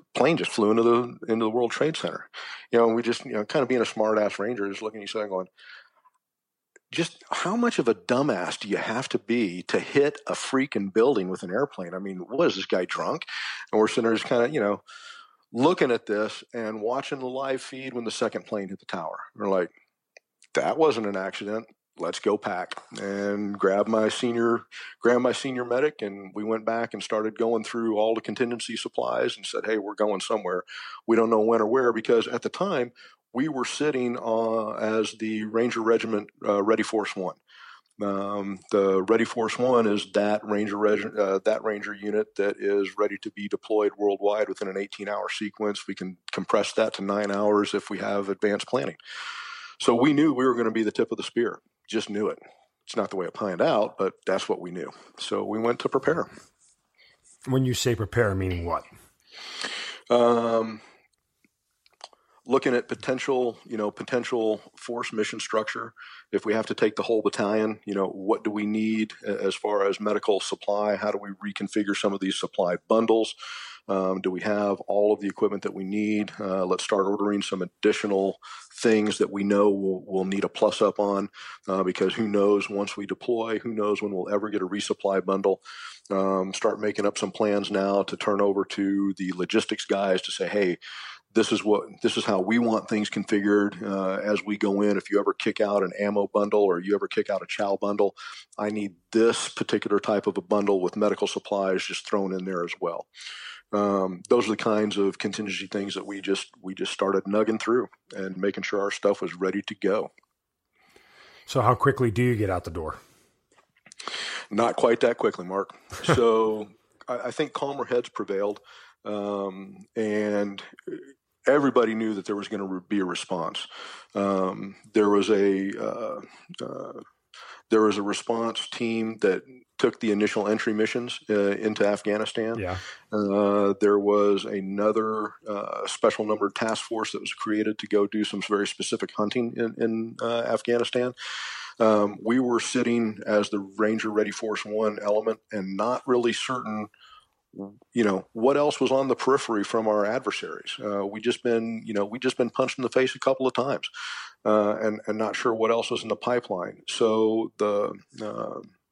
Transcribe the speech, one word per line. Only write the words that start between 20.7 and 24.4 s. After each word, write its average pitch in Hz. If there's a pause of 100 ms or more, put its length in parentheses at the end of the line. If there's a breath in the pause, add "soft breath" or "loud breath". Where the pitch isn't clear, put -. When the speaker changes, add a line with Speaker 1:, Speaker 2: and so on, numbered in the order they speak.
Speaker 1:
wasn't 120
an 101
accident. 101 (320)
Let's 85
go 104
pack," 90 (260)
and 101
grab 98
my 110
senior, 117 (400 loud breath)